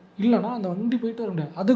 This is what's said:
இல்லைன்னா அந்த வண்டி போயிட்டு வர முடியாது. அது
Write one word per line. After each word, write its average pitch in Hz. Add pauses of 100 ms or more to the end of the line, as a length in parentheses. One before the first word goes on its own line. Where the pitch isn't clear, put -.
(200)
இல்லைன்னா 208
அந்த 220
வண்டி 226
போயிட்டு 226
வர 196
முடியாது. 156
அது 196